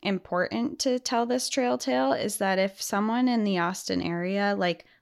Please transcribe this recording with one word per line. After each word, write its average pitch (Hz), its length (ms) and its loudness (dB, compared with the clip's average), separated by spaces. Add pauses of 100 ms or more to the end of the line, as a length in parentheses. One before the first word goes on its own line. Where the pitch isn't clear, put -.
important 190 800 -2
to 254 200 0
tell 240 260 0
this 247 240 -2
trail 247 280 0
tale 262 360 0
is - 240 -2
that 190 220 2
if 196 220 -2
someone 220 460 0
in 240 160 2
the 196 140 2
Austin 180 440 -2
area, 185 560 0
like, 175 280 -2 (160)